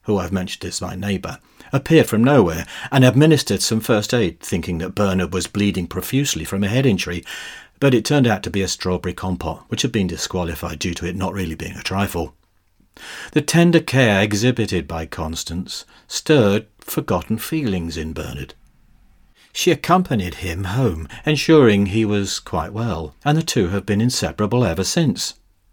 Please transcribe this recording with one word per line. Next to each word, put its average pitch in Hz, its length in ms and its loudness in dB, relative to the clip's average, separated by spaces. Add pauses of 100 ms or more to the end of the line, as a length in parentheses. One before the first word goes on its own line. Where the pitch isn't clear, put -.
who 104 160 0
I've 90 140 -4
mentioned 92 320 -6
as - 160 -8
my 92 140 -8
neighbour, 95 440 -6 (340)
appeared 143 340 4
from 113 180 2
nowhere 90 420 4 (240)
and 131 140 6
administered 127 560 4
some 110 200 0
first 107 340 0
aid, 104 260 0
thinking 87 380 -4
that - 160 -8
Bernard 92 380 0
was 90 140 -2
bleeding 95 400 -2
profusely 127 580 -4
from 101 200 -2
a 98 40 0
head 131 180 2
injury, 87 380 0 (560)
but 135 140 6
it 113 100 2
turned 139 220 4
out 104 180 2
to 87 60 -8
be 98 120 -2
a 90 60 -2
strawberry 90 460 -4
compote, 87 540 -6
which - 140 -4
had 120 100 -2
been 98 140 2
disqualified 82 720 -6
due 85 160 -4
to 87 120 -8
it 92 100 -6
not 95 180 -4
really 87 200 -4
being - 220 -10
a - 60 -14
trifle. 92 520 -4 (960)
The 147 120 2
tender 170 360 6
care 123 420 4
exhibited 104 680 0
by 82 180 -8
Constance - 760 -8 (240)
stirred 107 580 2 (140)
forgotten - 580 -4
feelings 95 580 -4
in 80 160 -6
Bernard. 71 420 -10 (960)
She - 180 2
accompanied 143 680 2
him 92 280 -6
home, 92 420 0 (180)
ensuring 135 600 6
he 110 180 0
was 101 360 -2
quite 82 320 -6
well, 101 420 -6 (100)
and 151 140 2
the 160 40 2
two 107 260 0
have 95 180 -2
been 104 140 2
inseparable 110 640 0
ever 87 180 0
since. - 520 0 (380)